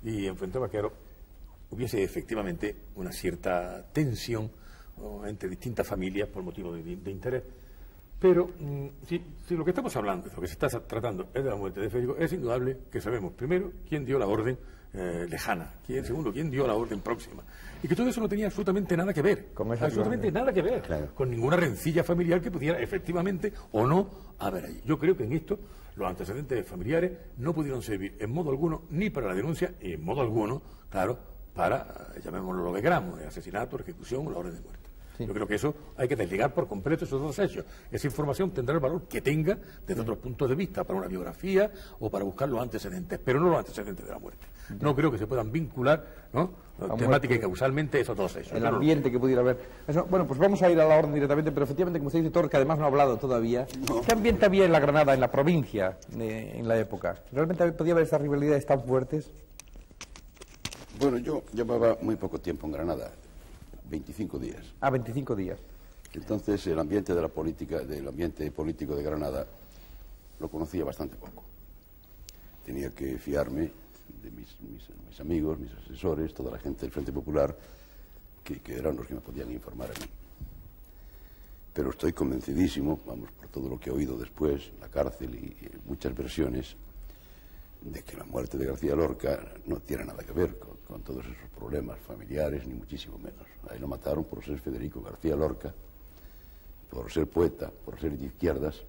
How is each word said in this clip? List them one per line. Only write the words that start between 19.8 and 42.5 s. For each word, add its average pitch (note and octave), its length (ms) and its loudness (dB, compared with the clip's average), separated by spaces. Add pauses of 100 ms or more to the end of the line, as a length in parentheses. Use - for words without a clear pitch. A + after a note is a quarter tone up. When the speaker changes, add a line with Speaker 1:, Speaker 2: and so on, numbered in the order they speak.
Speaker 1:
absolutamente G#3+ 420 2
Speaker 2:
orden. E3+ 140 2
Speaker 1:
nada C4 120 4
que F3+ 80 4
ver, G#3+ 220 2
Speaker 3:
Claro. D2+ 300 -2
Speaker 1:
con C3 160 0
ninguna B2 280 4
rencilla D#3 460 2
familiar E3+ 360 4
que D#3+ 100 -2
pudiera E3 300 0
efectivamente F#3 720 0 (220)
o A2 120 4
no F3+ 240 6 (300)
haber F#2+ 260 -2
allí. - 200 -10
Yo D3 120 2
creo F3+ 200 4
que A#2+ 80 -2
en A2+ 80 -2
esto G3 260 -2 (380)
los G2 100 0
antecedentes G#2+ 580 -2
familiares D3+ 460 0 (260)
no C#3 160 0
pudieron C#3+ 280 0
servir G2 380 -4
en G#2+ 120 -4
modo D#3 180 0
alguno D#3 420 0
ni F#3+ 180 0
para A#2+ 180 -2
la F2+ 80 0
denuncia D#3 460 0
y F2+ 120 -6
en D#2 120 -8
modo A#2+ 160 0
alguno, A2+ 400 0 (280)
claro, G2 300 0 (340)
para, - 600 0
eh, - 80 -14
llamémoslo F#2 400 -4
lo F2 100 -2
que G2 80 0
queramos, C#3+ 380 2
eh, D#2 80 -10
asesinato, F#2+ 500 -6
ejecución B2 500 -6
o - 40 -6
la F2+ 60 -6
orden F2 180 -6
de - 60 -14
muerte. - 180 -14 (380)
Speaker 2:
Sí. A#2+ 80 -4
Speaker 1:
Yo G#2+ 80 -4
creo G#2 140 -2
que G#2+ 80 0
eso C#3+ 180 0 (220)
hay B2+ 140 0
que C#3 80 2
desligar G#2 360 0
por D3+ 140 0
completo C#3+ 380 -2
esos C3+ 160 -2
dos D3 180 -4
hechos. - 240 0 (260)
Esa - 180 -4
información D3 440 0
tendrá C3 240 0
el E3 60 4
valor D3+ 260 0
que - 140 -4
tenga D#3 360 4 (300)
desde A#2+ 140 0
otros A2+ 160 -2
puntos B2+ 320 -2
de C3 60 4
vista, F#3 280 -2
para F#3 160 -2
una F#3 80 -4
biografía F#3 640 2 (300)
o A2 80 0
para G2+ 160 0
buscar C3 240 0
los A#2+ 120 0